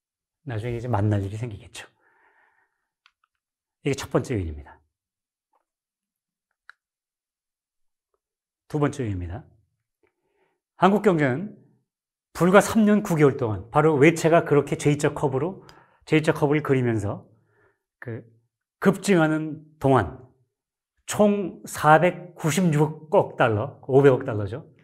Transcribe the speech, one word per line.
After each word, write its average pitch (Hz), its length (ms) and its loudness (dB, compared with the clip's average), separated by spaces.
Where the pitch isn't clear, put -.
나중에 117 340 -8
이제 117 120 -8
만날 104 340 0
일이 98 140 -10
생기겠죠. 110 520 -14
이게 139 80 -2
첫 - 160 -10
번째 139 240 -4
요인입니다. 80 460 -10
두 - 120 -6
번째 139 260 -2
요인입니다. 95 400 -8
한국 196 280 2
경제는 160 520 0
불과 185 300 4
삼 220 240 0
년 208 160 2
구 175 120 -4
개월 147 220 4
동안 107 340 -6
바로 151 240 2
외채가 160 500 4
그렇게 143 340 0
J자 147 340 0
커브로, 147 540 -6
J자 160 260 2
커브를 147 300 0
그리면서 120 640 -2
그 113 260 -14
급증하는 156 840 0
동안 123 480 0
총 208 640 -2
사백구십육억 156 1700 0
달러, 120 460 -2
오백억 135 420 4
달러죠. 107 420 -8